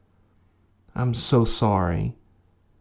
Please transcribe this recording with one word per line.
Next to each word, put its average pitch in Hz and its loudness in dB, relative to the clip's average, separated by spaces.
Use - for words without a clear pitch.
"I'm 123 -2
so 120 2
sorry, 101 0